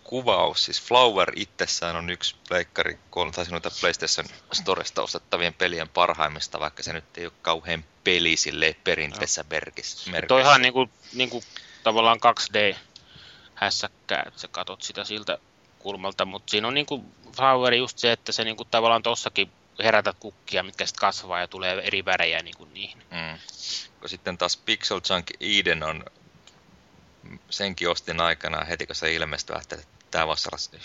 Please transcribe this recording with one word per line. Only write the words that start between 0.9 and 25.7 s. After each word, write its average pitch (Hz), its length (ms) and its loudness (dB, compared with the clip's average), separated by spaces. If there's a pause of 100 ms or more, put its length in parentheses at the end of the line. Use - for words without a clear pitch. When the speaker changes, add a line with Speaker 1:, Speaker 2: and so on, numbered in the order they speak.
Speaker 1:
itsessään 85 600 -2
on 85 140 -4
yksi - 260 -4 (120)
pleikkari, 87 520 0 (120)
kun 82 200 0
tai 87 180 -4
noita 85 220 -4 (100)
PlayStation 80 460 0 (260)
Storesta 92 500 0
ostettavien 87 500 -2
pelien 85 360 -2
parhaimmista, 80 720 0
vaikka 76 240 -6
se 82 100 -8
nyt 80 240 -12
ei 85 80 -8
oo 82 60 -10 (100)
kauhean 82 440 -2 (180)
peli 85 340 4
silleen 78 460 0
perinteisessä 80 580 -2
Speaker 2:
Joo. 76 180 -6
Speaker 1:
merkis-, - 520 -10
merkissä. 85 160 -4
Speaker 2:
Toihan 131 340 8
niinku, 123 280 2 (240)
niinku 123 300 -2 (440)
tavallaan 113 320 6
kaksi 117 340 4
D 104 220 2 (800)
hässäkkää, - 720 -2
että - 120 -20
sä - 80 -12
katot - 340 -8
sitä - 220 -8
siltä 104 340 -4 (420)
kulmalta, 95 460 -8
mut 98 240 -12
siinä 107 180 0
on 127 60 -2
niinku 143 320 -4 (300)
Flower 127 380 4
just 120 260 0
se, 120 120 4
että 113 200 -2
se 110 120 -2
niinku 113 220 -6
tavallaan 113 380 4
tossakin 110 480 -2 (320)
herätät 107 360 4
kukkia, 98 440 -6
mitkä 92 220 -6
sit - 120 -8
kasvaa 92 420 0
ja 87 80 -2
tulee 95 360 -4
eri 95 220 -2
värejä 85 380 2
niinku 82 220 -18
niihin. 95 320 -16
Speaker 1:
Mm. 80 420 -10 (600)
Kun - 100 -12
sitten - 280 -8
taas - 200 0
Pixel 107 520 -2
Junk 90 160 2 (140)
Eden 90 440 2